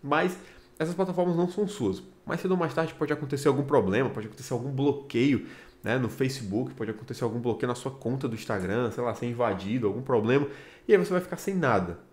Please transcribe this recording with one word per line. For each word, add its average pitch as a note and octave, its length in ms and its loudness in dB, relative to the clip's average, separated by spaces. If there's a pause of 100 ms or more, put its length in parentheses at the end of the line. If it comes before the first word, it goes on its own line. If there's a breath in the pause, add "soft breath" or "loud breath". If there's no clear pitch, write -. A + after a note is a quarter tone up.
Mas D#3+ 340 2 (420 loud breath)
essas D#3+ 160 -2
plataformas F3+ 420 0
não F3 120 2
são G3+ 200 -2
suas. F#2+ 340 -2 (240)
Mais - 140 -4
cedo F#3 120 0
ou F#3 40 4
mais D#3+ 160 0
tarde D#3+ 220 -2
pode D3+ 180 -2
acontecer C#3+ 340 -2
algum C#3 160 4
problema, B2 480 4
pode G#2+ 160 -8
acontecer - 260 -10
algum B2+ 200 -4
bloqueio, C#3 720 2 (380 loud breath)
né, A#2+ 140 0
no A#2+ 100 0
Facebook, B2+ 680 -2
pode A2 160 -4
acontecer A#2 340 -6
algum A2+ 140 -2
bloqueio A#2+ 300 0
na A#2+ 60 0
sua C3 160 -6
conta C3+ 360 -4
do A2+ 80 -2
Instagram, G#2+ 560 -2
sei A#2+ 120 -6
lá, A#2 120 -2
ser A#2+ 120 -6
invadido, A2 600 0
algum A2+ 160 0
problema, B2+ 440 4 (400 loud breath)
e A3+ 60 6
aí G3 60 8
você F3 140 0
vai F3 100 2
ficar F3 160 -8
sem G3 160 -4
nada G2+ 440 2 (140)